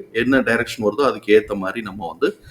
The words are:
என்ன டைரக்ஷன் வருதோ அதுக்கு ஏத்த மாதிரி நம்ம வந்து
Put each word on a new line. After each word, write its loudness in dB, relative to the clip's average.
என்ன 2
டைரக்ஷன் -2
வருதோ 0
அதுக்கு 0
ஏத்த 4
மாதிரி -6
நம்ம -12
வந்து -2